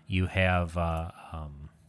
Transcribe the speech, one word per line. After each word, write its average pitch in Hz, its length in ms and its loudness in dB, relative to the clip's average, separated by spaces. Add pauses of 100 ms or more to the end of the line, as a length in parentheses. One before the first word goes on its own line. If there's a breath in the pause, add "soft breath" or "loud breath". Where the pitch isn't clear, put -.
You 92 220 2
have, 90 500 2
uh, 82 320 0 (220)
um, 73 380 -10 (200)